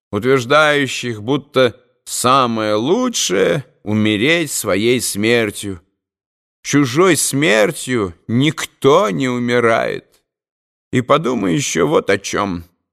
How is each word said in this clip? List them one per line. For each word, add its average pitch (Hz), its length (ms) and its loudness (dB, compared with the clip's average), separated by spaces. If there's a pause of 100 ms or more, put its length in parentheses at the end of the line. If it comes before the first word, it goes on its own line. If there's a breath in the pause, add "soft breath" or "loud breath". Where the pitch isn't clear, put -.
(100)
утверждающих, 127 1120 0
будто 127 580 0 (240)
самое 117 720 0
лучшее — 175 880 0 (200)
умереть 107 680 0
своей 110 500 0
смертью. 104 800 -2 (840)
Чужой 147 520 2
смертью 143 1000 -2 (120)
никто 151 840 0
не 143 180 -4
умирает. 120 960 -2 (680)
И 123 80 0
подумай 156 540 0
еще 156 320 -2
вот 151 240 0
о 101 80 2
чем. 87 460 -4 (280)